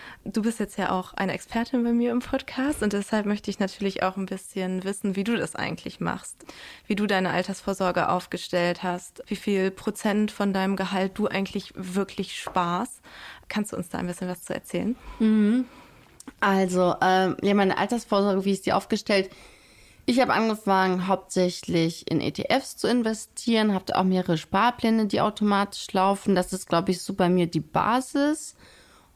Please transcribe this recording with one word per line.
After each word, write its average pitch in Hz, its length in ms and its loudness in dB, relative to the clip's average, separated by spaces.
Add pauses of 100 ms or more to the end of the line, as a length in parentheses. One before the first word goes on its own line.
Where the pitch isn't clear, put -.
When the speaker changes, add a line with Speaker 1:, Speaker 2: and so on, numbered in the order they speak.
(240)
Speaker 1:
Du 214 160 -2
bist 226 200 -2
jetzt 202 180 -4
ja 185 140 0
auch 185 220 -4
eine 190 180 -2
Expertin - 500 -2
bei 233 100 2
mir 240 200 2
im 247 80 0
Podcast 262 640 -2
und 208 80 2
deshalb 202 340 0
möchte 208 240 -2
ich - 80 -8
natürlich 196 460 -2
auch 185 120 0
ein 190 100 -4
bisschen 185 580 -6
wissen, 196 320 -2
wie 196 80 -2
du 226 120 0
das - 200 -4
eigentlich - 420 -6
machst, - 460 -6 (420)
wie 208 80 -2
du 208 140 0
deine 190 220 2
Altersvorsorge 185 800 -2
aufgestellt 175 760 -2
hast, - 420 -6
wie 214 80 -4
viel 190 380 0
Prozent 208 580 0
von 202 220 -2
deinem 190 240 0
Gehalt 190 420 -2
du 208 80 2
eigentlich 190 480 -4
wirklich 185 640 -4
sparst. 180 600 -2 (480)
Kannst 208 240 -4
du - 40 -6
uns 180 120 -6
da - 100 -6
ein 180 80 -2
bisschen 180 220 -6
was 180 160 -8
zu - 100 -6
erzählen? 190 400 -4 (240)
Speaker 2:
Mhm. 220 460 4 (760)
Also, 185 640 2
ähm, 185 400 4
ja, 202 120 4
meine 196 220 4
Altersvorsorge, 202 680 0
wie 196 80 2
ist 190 120 -2
die 190 100 2
aufgestellt? 196 540 0 (800)
Ich 247 140 4
habe - 140 4
angefangen, 190 760 2
hauptsächlich 175 1000 0
in 165 120 2
E - 100 0
T - 180 -4
Fs - 280 0
zu - 100 -2
investieren, 220 880 2
habe 190 120 -2
da - 100 0
auch 190 80 4
mehrere 180 340 2
Sparpläne, 226 680 2
die - 140 0
automatisch 202 720 0
laufen. 196 440 2
Das 180 160 0
ist, 185 160 -8
glaub 175 200 2
ich, 180 140 -2
so 196 120 -8
bei 180 140 4
mir 180 200 4
die 165 100 -2
Basis. 254 960 0 (600)